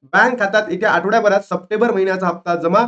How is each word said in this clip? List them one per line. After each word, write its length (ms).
बँक 380
खात्यात 300
येत्या 220
आठवड्याभरात 480
सप्टेंबर 520
महिन्याचा 340
हप्ता 280
जमा 340